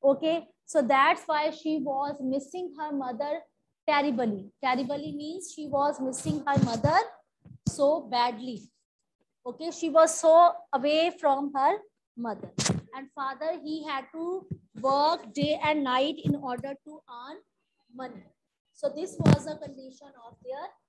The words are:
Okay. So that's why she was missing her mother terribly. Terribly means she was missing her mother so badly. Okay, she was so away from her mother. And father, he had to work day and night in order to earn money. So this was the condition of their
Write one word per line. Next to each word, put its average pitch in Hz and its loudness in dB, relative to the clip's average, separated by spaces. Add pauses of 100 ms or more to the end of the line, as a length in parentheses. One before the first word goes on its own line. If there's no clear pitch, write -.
Okay. 320 2 (180)
So 302 2
that's 269 4
why 302 0
she 311 -4
was 277 -4
missing 277 -6
her 302 -8
mother 277 -6 (480)
terribly. 247 0 (100)
Terribly 277 -2
means 320 -10
she 302 -12
was 285 0
missing 262 -4
her 277 2
mother 247 2 (680)
so 294 2
badly. 240 -4 (840)
Okay, 320 -8
she 330 -6
was 320 6
so 339 8 (220)
away 302 4
from 285 2
her 277 4 (440)
mother. 233 -8 (440)
And 269 -14
father, 294 -4
he 302 -8
had 269 -6
to 349 -8 (340)
work 277 0
day 294 0
and 302 0
night 269 0
in 285 0
order 269 -8 (100)
to 302 -20 (160)
earn 269 -16 (580)
money. 247 -12 (520)
So 285 -4
this 311 -8
was - 6
the 311 -8
condition 277 -16 (200)
of - -20
their 262 -10 (240)